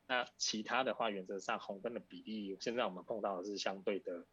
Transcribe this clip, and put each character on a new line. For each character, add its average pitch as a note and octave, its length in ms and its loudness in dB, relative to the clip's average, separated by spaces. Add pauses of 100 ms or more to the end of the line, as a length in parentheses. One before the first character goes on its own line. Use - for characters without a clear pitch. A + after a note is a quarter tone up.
那 B2+ 200 4 (120)
其 - 240 0
他 B2 200 2
的 B2+ 120 2
话， A2+ 160 2
原 F#2+ 160 -2
则 G2+ 120 -2
上 G#2+ 220 0
红 G2 220 -6
灯 A#2 100 -2
的 G#2+ 80 -4
比 F2+ 220 -12
例， G#2 360 -4
现 A#2 160 0
在 A#2+ 120 4
我 G2 40 0
们 F2+ 140 -8
碰 A2+ 160 -2
到 G2 160 2
的 F2+ 80 -2
是 G2+ 140 -2
相 G2 240 -2
对 F#2+ 180 2
的 F2 320 -6